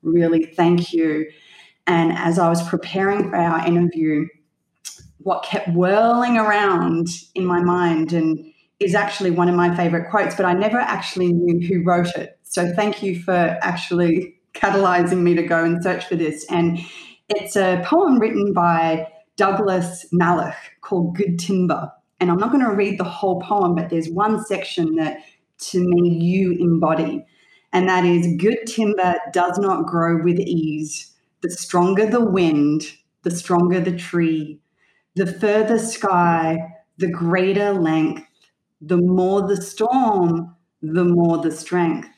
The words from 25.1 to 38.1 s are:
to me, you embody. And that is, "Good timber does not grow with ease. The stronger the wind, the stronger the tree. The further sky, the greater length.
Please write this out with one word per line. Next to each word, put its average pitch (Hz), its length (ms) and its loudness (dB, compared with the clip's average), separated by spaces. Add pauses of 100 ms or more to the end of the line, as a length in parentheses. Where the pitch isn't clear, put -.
to 185 80 0
me, 175 300 4
you 175 500 0
embody. 160 680 0 (480)
And 185 160 2
that 180 160 2
is, 175 320 2
"Good 220 300 0
timber 196 480 0 (180)
does 180 240 0
not 185 300 0
grow 170 340 0
with 175 180 2
ease. 156 760 -4 (280)
The - 80 -4
stronger 185 560 0
the 233 180 0
wind, 156 680 0 (300)
the 175 80 -4
stronger 175 480 0
the 175 180 -2
tree. 160 640 -4 (560)
The 185 100 0
further 214 540 0
sky, 170 800 0 (380)
the 180 120 -2
greater 185 640 0
length. 160 500 0 (580)